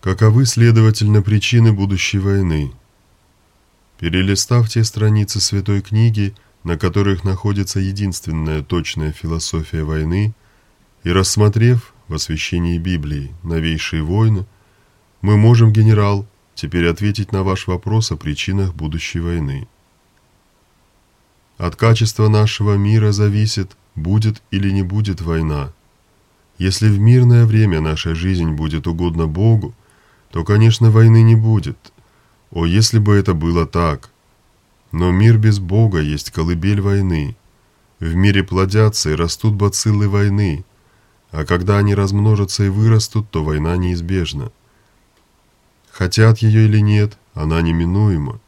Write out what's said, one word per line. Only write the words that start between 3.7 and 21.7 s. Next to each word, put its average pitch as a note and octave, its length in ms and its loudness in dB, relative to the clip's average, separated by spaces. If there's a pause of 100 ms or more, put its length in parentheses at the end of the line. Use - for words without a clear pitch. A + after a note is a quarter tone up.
Перелистав G2 720 0
те A#2 140 0
страницы G#2+ 560 -2
Святой G2 420 -2
Книги, G#2+ 540 0 (280)
на E2 140 -4
которых F#2+ 460 -2
находится G2 560 -4
единственная E2+ 840 -4
точная D#2 500 -6
философия D#2+ 720 -6
войны, D#2+ 520 -4 (680)
и E2+ 60 -6
рассмотрев G#2 880 0 (120)
в D#2+ 60 -10
освящении E2+ 640 -4
Библии D2 640 -6
новейшие D#2+ 640 -4
войны, G2+ 420 0 (760)
мы G#2 160 2
можем, A2+ 360 6
генерал, G#2+ 540 2 (260)
теперь E2+ 340 -2
ответить G2+ 440 -4
на F#2+ 100 -2
ваш F#2+ 240 -4
вопрос G#2+ 460 -2
о F2 40 -4
причинах F#2+ 600 -6
будущей E2 460 -8
войны. E2 460 -6 (1900)
От F2 200 -6